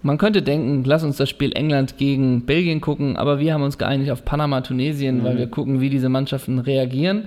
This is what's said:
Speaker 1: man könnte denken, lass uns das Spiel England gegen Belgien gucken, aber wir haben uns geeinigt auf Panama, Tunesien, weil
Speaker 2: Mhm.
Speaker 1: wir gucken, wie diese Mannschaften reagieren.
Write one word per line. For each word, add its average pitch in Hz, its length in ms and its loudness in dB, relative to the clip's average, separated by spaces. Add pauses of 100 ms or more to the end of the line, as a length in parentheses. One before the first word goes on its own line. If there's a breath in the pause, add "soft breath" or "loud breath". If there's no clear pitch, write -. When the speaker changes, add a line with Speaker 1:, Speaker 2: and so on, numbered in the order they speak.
Speaker 1:
man 147 140 0
könnte 208 240 2
denken, 139 440 0
lass 156 180 2
uns 147 140 -2
das - 120 0
Spiel - 260 -2
England 139 420 0
gegen 131 480 2
Belgien 156 360 2
gucken, 143 360 -2
aber 143 220 2
wir 160 140 2
haben 147 100 0
uns 139 140 -2
geeinigt 139 340 0
auf 127 140 -6
Panama, 147 360 0
Tunesien, 135 640 -2
weil 123 120 0
Speaker 2:
Mhm. - 40 -2
Speaker 1:
wir 123 80 -2
gucken, 131 340 -2
wie 135 80 2
diese 135 200 0
Mannschaften 131 500 -2
reagieren. 135 680 0